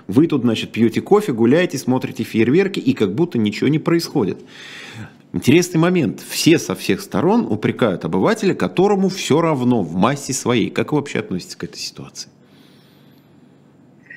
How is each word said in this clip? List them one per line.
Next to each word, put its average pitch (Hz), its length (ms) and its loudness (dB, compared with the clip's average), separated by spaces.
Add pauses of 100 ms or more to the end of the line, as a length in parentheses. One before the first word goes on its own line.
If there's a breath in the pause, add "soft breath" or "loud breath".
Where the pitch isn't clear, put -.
вы 131 180 4
тут, 147 160 0
значит, 110 300 -2
пьёте 110 300 2
кофе, 202 320 2
гуляете, 143 420 2
смотрите 127 460 -4
фейерверки, 139 580 2
и 139 140 0
как 196 200 0
будто 170 220 -2
ничего 107 320 0
не 151 100 2
происходит». 160 600 -2 (960 loud breath)
Интересный 165 460 2
момент. 170 460 2
Все - 320 4
со - 160 -4
всех - 280 -2
сторон 190 480 0
упрекают 107 560 0
обывателя, 143 480 0
которому 190 560 2
всё - 320 0
равно 123 400 2
в 82 120 -6
массе 131 380 0
своей. 117 380 0
Как - 220 -4
вы 147 60 0
вообще 139 200 -4
относитесь - 380 -8
к - 80 -10
этой - 140 -14
ситуации? - 520 -14 (1900 loud breath)